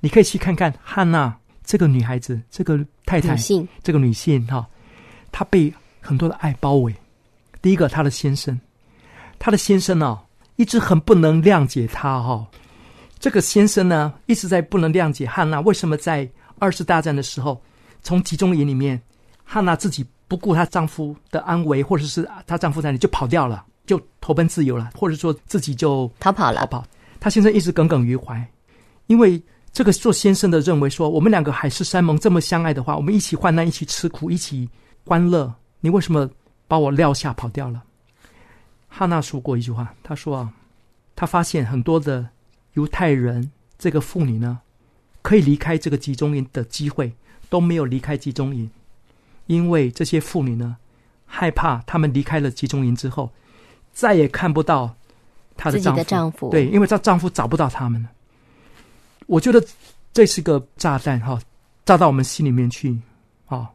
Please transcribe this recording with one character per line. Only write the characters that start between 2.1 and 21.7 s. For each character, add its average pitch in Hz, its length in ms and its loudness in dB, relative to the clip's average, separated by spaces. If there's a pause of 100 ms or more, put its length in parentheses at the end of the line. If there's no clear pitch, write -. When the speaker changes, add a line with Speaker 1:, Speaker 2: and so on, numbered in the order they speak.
Speaker 1:
子， 120 200 -6 (120)
这 - 120 -8
个 160 160 0 (280)
太 180 120 0
太， 160 140 0
Speaker 2:
女 123 60 0
性。 170 280 0 (160)
Speaker 1:
这 170 120 -2
个 151 40 4
女 127 140 4
性 123 340 0
哈， 120 200 -6 (680)
她 - 140 -6
被 165 260 2 (300)
很 135 160 -2
多 165 100 0
的 165 60 -6
爱 147 260 -4
包 143 140 0
围。 120 200 2 (680)
第 185 100 4
一 196 40 4
个， 165 120 2
她 151 140 -2
的 143 80 2
先 139 260 -2
生， 123 240 -6 (800)
她 - 120 -2
的 208 60 4
先 196 240 4
生 180 220 0
哦， 117 180 -2 (360)
一 233 100 4
直 240 120 2
很 170 220 4
不 220 140 6
能 160 280 4
谅 170 240 6
解 123 200 -2
她 135 340 -4
哈。 117 260 -4 (720)
这 269 120 0
个 202 120 2
先 208 260 4
生 196 180 2
呢， 151 280 0 (100)
一 233 100 2
直 196 140 -6
在 175 140 2
不 190 160 -2
能 160 120 2
谅 160 220 2
解 135 140 -6
汉 156 240 -2
娜 151 100 -2
为 196 140 4
什 - 120 -6
么 156 80 0
在 147 320 -4 (320)
二 196 140 0
次 - 100 -6
大 160 200 2
战 156 120 -2
的 139 80 -4
时 - 160 -10
候， 131 220 -6 (420)
从 180 200 0
集 - 120 -6
中 185 220 2
营 143 100 2
里 143 60 -2
面， 135 260 -2 (460)
汉 214 180 -4
娜 175 140 2
自 190 140 -4
己 139 120 -8 (240)
不 - 80 -6
顾 180 200 0
她 170 100 2
丈 165 240 -4
夫 147 260 -8 (160)
的 165 120 -4
安 170 240 -2
危， 139 160 2